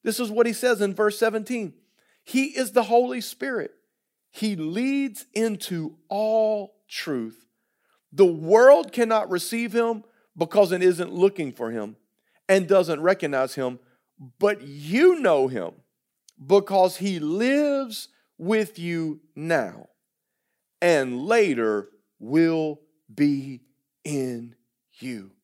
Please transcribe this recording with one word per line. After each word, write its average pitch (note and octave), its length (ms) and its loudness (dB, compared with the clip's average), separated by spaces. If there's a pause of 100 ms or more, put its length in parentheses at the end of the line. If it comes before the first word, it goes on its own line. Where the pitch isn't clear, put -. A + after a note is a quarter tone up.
This G#3+ 160 -4
is A3+ 120 -6
what A3+ 160 2
he A3+ 60 -2
says A#3+ 280 0
in G3 140 -2
verse G#3 240 -2
seventeen. A3 540 -4 (500)
"He C4+ 220 0
is D4 260 -6
the A3+ 120 2
Holy A#3+ 380 0
Spirit. B3+ 500 -8 (600)
He G#3+ 240 -4
leads A#3 800 -4
into F#3+ 640 -4 (120)
all G#3+ 800 0
truth. A#2 600 -8 (640)
The F#3 140 6
world G3+ 680 6
cannot A3+ 380 0
receive G#3+ 440 -4
him A3+ 300 -2 (340)
because E3+ 340 2
it F3+ 100 0
isn't F3+ 320 2
looking F3 380 0
for A2+ 200 -6
him G#2+ 240 -8 (520)
and F#3+ 200 2
doesn't E3+ 340 2
recognize C#3+ 540 -2
him, B2+ 240 -6 (600)
but G3+ 220 0
you E3+ 580 2
know D3+ 280 2
him G2+ 260 -6 (720)
because F#3+ 540 2
he F#3 220 -4
lives B3+ 880 -2 (300)
with G#3+ 420 -2
you E3 420 -6 (140)
now D3 540 -6 (920)
and C#3 440 0
later A#2+ 640 0 (300)
will D#3 640 0 (320)
be C#3 480 -2 (420)
in B2 520 -8 (440)
you." G#2+ 320 -14 (120)